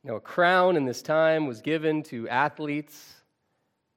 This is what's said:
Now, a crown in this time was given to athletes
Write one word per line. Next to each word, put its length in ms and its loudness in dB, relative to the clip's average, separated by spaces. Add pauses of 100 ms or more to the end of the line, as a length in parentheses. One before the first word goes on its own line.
Now, 120 -8
a 40 -10
crown 560 2
in 80 2
this 180 -6
time 440 2
was 140 -8
given 440 -2
to 240 -10
athletes 960 -4 (760)